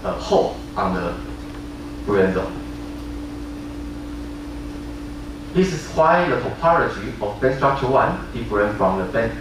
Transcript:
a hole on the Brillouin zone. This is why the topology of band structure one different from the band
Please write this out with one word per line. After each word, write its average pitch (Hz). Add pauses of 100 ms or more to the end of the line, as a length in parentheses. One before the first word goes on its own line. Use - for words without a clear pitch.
a -
hole - (180)
on -
the - (920)
Brillouin 95
zone. 95 (3000)
This 185
is 151
why 165
the 123
topology 127
of 104
band 131
structure 131
one -
different 107
from 95
the 95
band 113